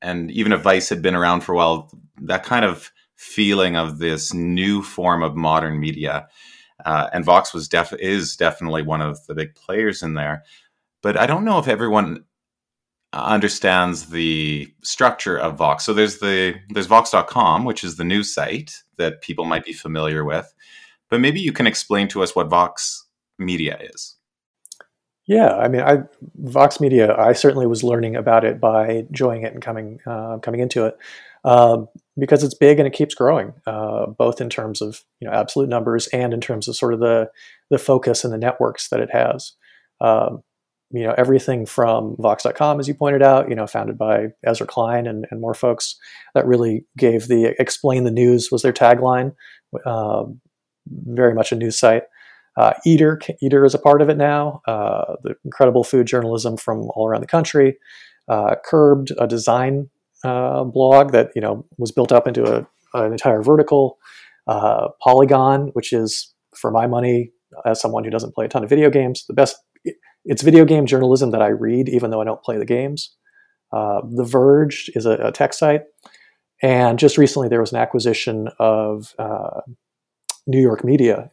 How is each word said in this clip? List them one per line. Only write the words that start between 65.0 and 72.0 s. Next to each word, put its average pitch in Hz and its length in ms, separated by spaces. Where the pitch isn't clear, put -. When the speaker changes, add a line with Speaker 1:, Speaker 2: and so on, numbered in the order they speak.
Speaker 2:
Polygon, 135 680
which - 220
is, 113 400
for 120 140
my 113 160
money, 120 460
as 113 160
someone 113 220
who 110 80
doesn't 110 240
play 110 100
a - 40
ton 117 140
of 107 60
video 147 220
games, 131 360
the - 60
best, 135 220
it's 131 180
video 160 200
game 151 220
journalism 131 460
that 113 100
I 104 60
read, 117 420
even 120 220